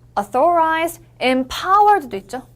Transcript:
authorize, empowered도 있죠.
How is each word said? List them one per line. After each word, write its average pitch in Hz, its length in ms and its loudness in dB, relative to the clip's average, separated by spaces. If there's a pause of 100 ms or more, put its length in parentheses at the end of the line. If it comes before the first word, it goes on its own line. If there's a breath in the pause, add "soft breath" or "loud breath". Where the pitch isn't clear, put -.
(160)
authorize, 320 880 0 (160 soft breath)
empowered도 294 960 0
있죠. 240 260 -12 (120)